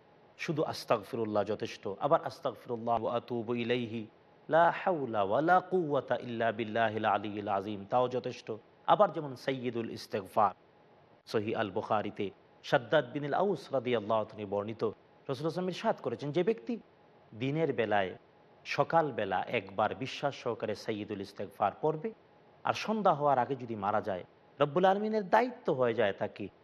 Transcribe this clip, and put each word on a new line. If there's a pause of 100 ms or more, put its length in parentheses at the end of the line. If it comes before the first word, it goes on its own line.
(380)
শুধু
আস্তাগফিরুল্লাহ
যথেষ্ট, (100)
আবার
আস্তাগফিরুল্লাহ
ওয়া
আতুবু
ইলাইহি (420)
লা
হাওলা
ওয়ালা
কুওয়াতা
ইল্লা
বিল্লাহিল
আলিয়্যিল
আযীম,
তাও
যথেষ্ট, (360)
আবার
যেমন
সাইয়্যিদুল
ইস্তেগফার। (760)
সহিহ
আল
বুখারীতে (340)
শাদ্দাদ
বিন
আল
আউস
রাদিয়াল্লাহু
আনহু
বর্ণিত,
রাসূল
সাল্লাল্লাহু
আলাইহি
ওয়াসাল্লাম
ইরশাদ
করেছেন,
"যে
ব্যক্তি (600)
দিনের
বেলায় (480)
সকালবেলা
একবার
বিশ্বাস
সহকারে
সাইয়্যিদুল
ইস্তেগফার (100)
পড়বে, (500)
আর
সন্ধ্যা
হওয়ার
আগে
যদি
মারা
যায়, (360)
রব্বুল
আলমিনের
দায়িত্ব
হয়ে
যায়
তাকে (160)